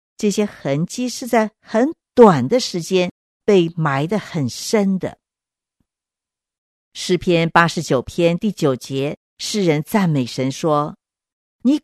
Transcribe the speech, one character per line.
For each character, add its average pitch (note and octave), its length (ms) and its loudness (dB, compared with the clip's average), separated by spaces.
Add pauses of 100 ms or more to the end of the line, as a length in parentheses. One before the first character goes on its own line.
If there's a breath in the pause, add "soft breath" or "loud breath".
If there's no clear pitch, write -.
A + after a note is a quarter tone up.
(160)
这 G#3 140 -2
些 G#3 160 0
痕 D3+ 400 -4
迹 B3 240 -8
是 - 160 -10
在 A3 240 0 (100)
很 B3+ 320 0 (220)
短 E3+ 340 8
的 B3+ 120 0
时 F#3+ 200 -6
间 F3+ 320 -2 (320)
被 F3 320 2
埋 D3 300 -2
得 G3 140 -4
很 C#3+ 280 -6
深 G3 520 -2
的。 - 180 -10 (1800)
诗 - 240 -2
篇 E3 320 0
八 E3+ 180 4
十 E3 140 -4
九 C3+ 220 -2
篇 E3+ 340 0
第 G#3+ 140 -2
九 - 240 -2
节， C#3 420 -8 (220)
诗 G#3 260 -4
人 D3+ 160 2
赞 F#3+ 260 0
美 C#3+ 180 0
神 C3 260 -4
说 D3+ 440 -2 (680)
：“你 C#4+ 200 2